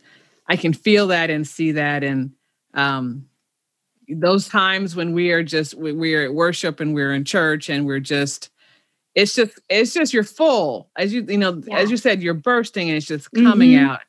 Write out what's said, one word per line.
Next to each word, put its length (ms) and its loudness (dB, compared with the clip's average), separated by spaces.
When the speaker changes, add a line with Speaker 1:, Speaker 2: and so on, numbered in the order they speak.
Speaker 1:
I 80 0
can 180 0
feel 340 2
that 220 0
and 180 -4
see 260 -2
that. 300 -2
And, 280 -2
um, 540 -4
those 400 0
times 460 0
when 180 -4
we 180 0
are 120 2
just, 320 -4
we, 180 -8
we 220 -2
are 80 0
at 100 -4
worship 460 -2
and 140 -4
we're 200 -2
in 100 -2
church 460 -2
and 160 -4
we're 140 -4
just, 500 -4
it's 220 2
just, 240 0
it's 240 2
just, 180 0
you're 120 2
full. 760 0
As 160 -2
you, 140 -4
you 100 -2
know, 280 0
Speaker 2:
Yeah. 120 -8
Speaker 1:
as 140 2
you 60 0
said, 240 0
you're 120 -2
bursting 560 -2
and 80 -2
it's 80 -6
just 260 -10
coming 400 6
Speaker 2:
Mm-hmm. 180 8
Speaker 1:
out 200 -6